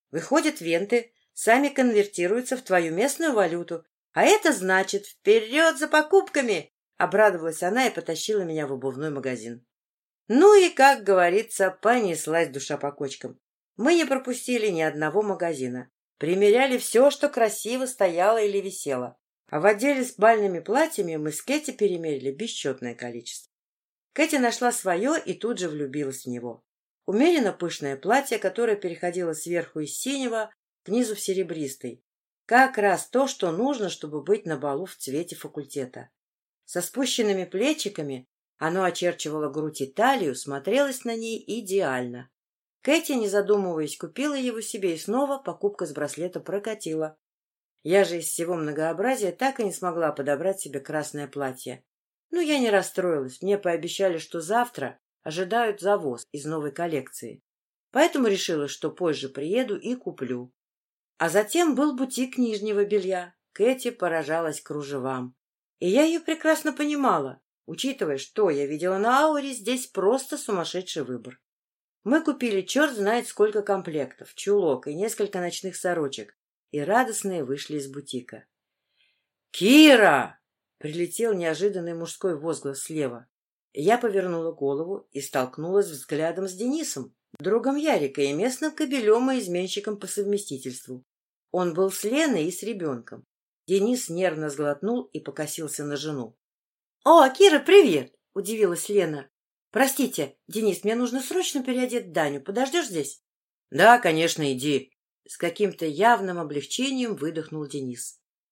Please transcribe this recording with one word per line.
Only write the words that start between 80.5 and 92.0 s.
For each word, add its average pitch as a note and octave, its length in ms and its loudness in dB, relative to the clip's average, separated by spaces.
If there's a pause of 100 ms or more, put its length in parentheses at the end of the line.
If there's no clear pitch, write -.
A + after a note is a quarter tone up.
прилетел F3 540 -2
неожиданный F3 600 -2
мужской F#3 440 -4
возглас C#3+ 440 -6
слева. C3 440 -6 (460)
Я G3 260 4
повернула F#3 540 -2
голову D#3 580 -4
и C#3 100 -10
столкнулась D#3 680 -2
взглядом D#3+ 580 -4
с F#3 60 -8
Денисом, A#3+ 640 -6 (240)
другом A3+ 380 0
Ярика F3+ 460 0
и C#3 100 2
местным B3+ 400 -2
кобелем B3+ 580 2
и C4 80 0
изменщиком F#3+ 600 -6
по F#3+ 80 -14
совместительству. C#3+ 1000 -6 (460)
Он F3 240 -2
был F#3+ 160 2
с - 140 -8